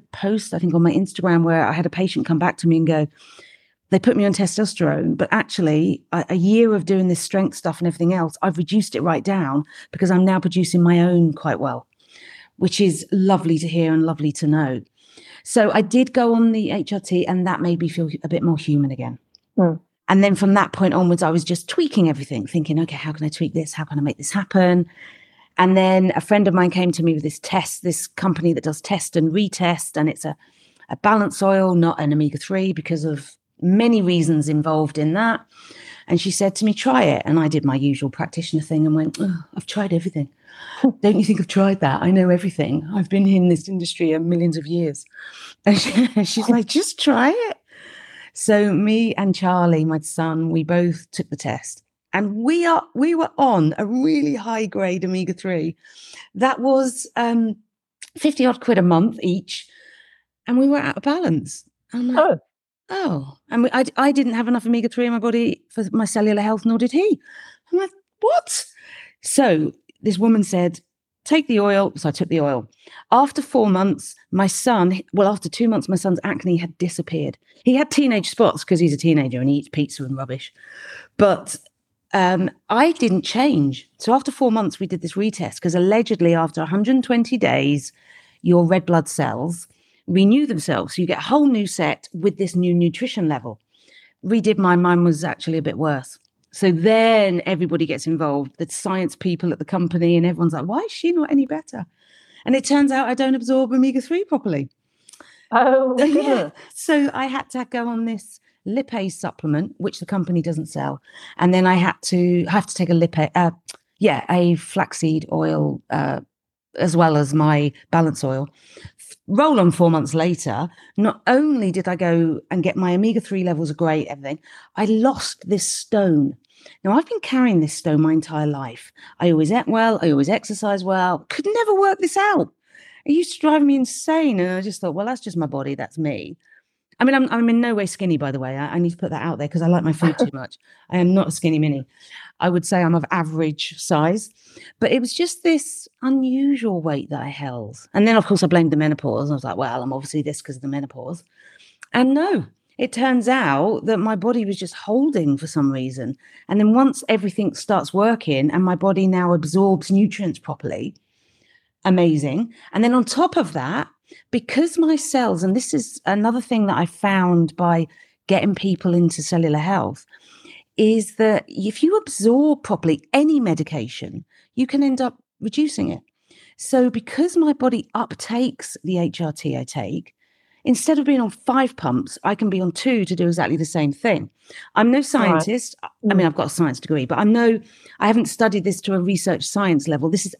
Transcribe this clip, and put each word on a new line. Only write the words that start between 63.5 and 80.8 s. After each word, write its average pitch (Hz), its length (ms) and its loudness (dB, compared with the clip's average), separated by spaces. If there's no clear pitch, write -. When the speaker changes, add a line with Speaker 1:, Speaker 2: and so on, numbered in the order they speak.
Speaker 1:
And 233 140 2
we, 254 80 0
I, 262 120 2
I 277 160 4
didn't 247 220 0
have 226 140 -2
enough 240 180 0
omega-three 233 400 0
in 233 60 -2
my 233 60 -2
body 233 500 -2
for 226 240 -6
my 220 120 0
cellular 208 380 0
health, 214 220 -2
nor 226 140 2
did 240 140 0
he. 370 280 0
I'm 349 60 2
like, 381 120 -4
"What?" - 460 0
So 170 500 2
this 196 160 0
woman 214 280 4
said, 175 360 -2
"Take 302 240 0
the 220 120 2
oil." 196 360 2
So 151 120 -4
I 143 40 -2
took - 160 -4
the 165 120 0
oil. 139 280 -2
After 277 300 4
four 226 260 2
months, 190 460 0
my 190 140 2
son, 190 560 0
well, 196 180 4
after 190 200 -6
two 233 180 0
months, 220 220 -2
my 190 60 0
son's 185 280 -2
acne 180 320 -2
had 170 220 -6
disappeared. 165 580 -6
He 254 100 4
had 294 160 0
teenage 240 400 0
spots - 340 2
'cause 170 160 2
he's 160 140 4
a - 20 -2
teenager 139 440 2
and 135 100 0
he 143 60 2
eats 143 120 -6
pizza 147 360 -6
and 131 120 -6
rubbish. 131 380 -12